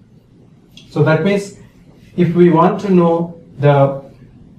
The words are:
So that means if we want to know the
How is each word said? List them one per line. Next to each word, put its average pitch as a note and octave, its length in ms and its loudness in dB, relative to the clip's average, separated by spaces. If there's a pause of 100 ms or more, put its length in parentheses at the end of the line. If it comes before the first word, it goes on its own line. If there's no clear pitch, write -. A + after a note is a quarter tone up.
(920)
So D3 140 -2
that D#3 200 0
means - 320 -4 (600)
if E3+ 180 -2
we F3 160 4
want E3+ 320 0
to G3+ 80 -4
know E3+ 500 0 (180)
the C#3 440 0 (560)